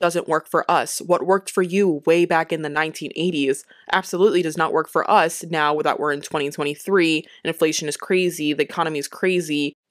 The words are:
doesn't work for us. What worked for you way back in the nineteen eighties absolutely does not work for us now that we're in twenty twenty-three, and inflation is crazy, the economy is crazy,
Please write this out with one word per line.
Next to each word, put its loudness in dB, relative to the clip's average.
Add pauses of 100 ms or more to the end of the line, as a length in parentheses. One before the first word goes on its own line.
doesn't 0
work 0
for 0
us. 0
What 0
worked 2
for 0
you 2
way 6
back 0
in -4
the -4
nineteen -4
eighties 0 (260)
absolutely 2
does -4
not 0
work 0
for 0
us 2
now 0
that 0
we're 0
in -4
twenty -4
twenty-three, 0
and -6
inflation 0
is -6
crazy, 0
the 0
economy -4
is -6
crazy, -2 (180)